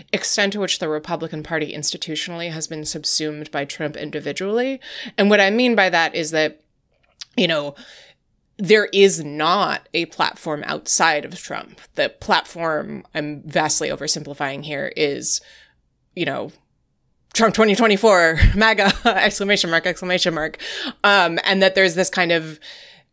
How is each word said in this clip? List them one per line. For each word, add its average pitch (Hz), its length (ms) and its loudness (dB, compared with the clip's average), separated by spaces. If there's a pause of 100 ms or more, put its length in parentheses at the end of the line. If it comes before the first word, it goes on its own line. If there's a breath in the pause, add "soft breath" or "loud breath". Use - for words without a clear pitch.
(120)
extent - 420 -2
to 208 60 -6
which 190 200 -2
the 165 100 -4
Republican 156 540 -6
Party 156 300 -4
institutionally 170 800 -6
has 156 160 -8
been 156 180 -10
subsumed 151 680 -4
by 143 140 -4
Trump 151 300 -8
individually. 202 840 -4 (380 loud breath)
And 202 120 4
what 208 100 6
I 196 100 6
mean 233 260 4
by 190 140 4
that 165 260 0
is 160 160 -4
that, 156 300 0 (720)
you 185 120 2
know, 147 280 -2 (840 loud breath)
there 208 280 4
is 190 360 4
not 156 680 0
a 170 120 -2
platform - 600 -4
outside 151 600 0
of 175 140 -14
Trump. - 400 -14 (140)
The 139 160 -2
platform, 156 1040 -4
I'm 151 300 -8
vastly 156 460 -2
oversimplifying 143 720 -6
here, 143 340 -8
is, 139 440 -2 (720 soft breath)
you 170 100 -4
know, 131 260 -6 (800)
Trump 226 200 2
twenty 214 220 4
twenty-four, 190 720 4
<laughs> - 80 6
maga, 208 420 4
<laughs> - 80 -4
exclamation 196 640 0
mark, 165 160 0
exclamation 180 480 -2
mark. 156 240 -6 (460 loud breath)
Um, 185 400 4
and 190 180 4
that 190 140 6
there's 190 180 4
this 180 160 0
kind 175 220 0
of, 160 280 -2 (540 loud breath)